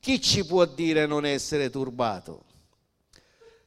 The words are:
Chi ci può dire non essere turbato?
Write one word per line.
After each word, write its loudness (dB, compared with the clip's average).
Chi 0
ci 2
può 4
dire 0
non -2
essere -2
turbato? -4